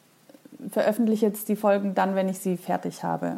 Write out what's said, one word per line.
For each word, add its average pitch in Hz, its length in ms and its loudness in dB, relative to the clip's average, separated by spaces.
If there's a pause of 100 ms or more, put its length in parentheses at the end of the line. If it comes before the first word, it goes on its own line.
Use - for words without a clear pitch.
(680)
veröffentliche 220 560 2
jetzt 208 240 -2
die 208 80 2
Folgen 202 360 2
dann, 190 220 2
wenn 190 140 2
ich 185 100 -4
sie 180 160 0
fertig 180 480 -4
habe. 87 340 -2